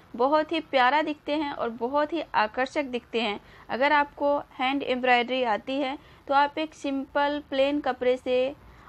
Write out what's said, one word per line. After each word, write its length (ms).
बहुत 380
ही 100
प्यारा 400
दिखते 340
हैं 160
और 260
बहुत 360
ही 100
आकर्षक 520
दिखते 340
हैं। 180
अगर 240
आपको 440
हैंड 260
एम्ब्रॉयडरी 600
आती 320
है 200
तो 60
आप 240
एक 180
सिंपल 760
प्लेन 320
कपड़े 360
से 380